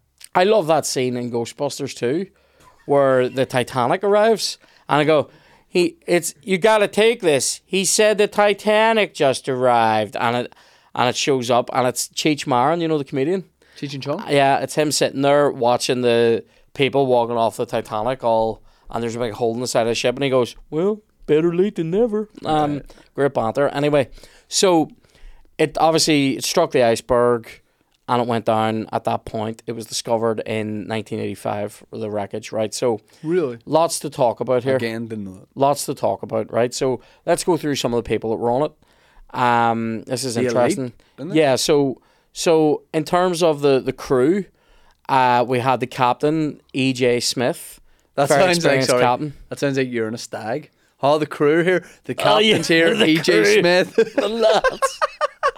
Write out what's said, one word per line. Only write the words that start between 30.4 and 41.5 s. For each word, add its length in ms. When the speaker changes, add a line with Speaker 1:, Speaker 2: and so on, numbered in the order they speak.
Speaker 1:
in 420
nineteen 320
eighty-five, 720
the 180
wreckage, 440
right? 200
So 280
Speaker 2:
Really? 440
Speaker 1:
lots 340
to 100
talk 300
about 240
here. 140
Speaker 2:
Again, 300
didn't 180
know 80
that. 220
Speaker 1:
Lots 320
to 60
talk 300
about, 300
right? 200
So 280
let's 180
go 140
through 180
some 180
of 80
the 60
people 220
that 80
were 140
on 120
it. 80
Um, 640
this 200
is 120
Speaker 2:
The 60
elite, 140
Speaker 1:
interesting. 380
Speaker 2:
isn't 120
it? 40
Speaker 1:
Yeah, 220